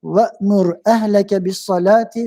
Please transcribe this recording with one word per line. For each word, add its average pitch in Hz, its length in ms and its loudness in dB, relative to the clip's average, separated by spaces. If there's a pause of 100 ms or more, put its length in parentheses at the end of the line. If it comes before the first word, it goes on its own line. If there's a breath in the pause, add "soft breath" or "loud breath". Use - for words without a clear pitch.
وَأْمُرْ 196 640 0 (280)
اَهْلَكَ 208 360 0 (140)
بِالصَّلَاةِ 196 720 0 (120)